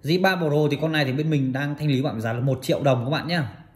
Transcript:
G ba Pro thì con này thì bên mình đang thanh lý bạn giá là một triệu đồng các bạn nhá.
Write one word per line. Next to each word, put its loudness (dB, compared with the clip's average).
G 0
ba 4
Pro 2
thì -2
con 0
này 0
thì -2
bên -2
mình 2
đang -4
thanh -4
lý 2
bạn -4
giá -2
là -4
một 0
triệu 0
đồng 2
các -4
bạn -2
nhá. -2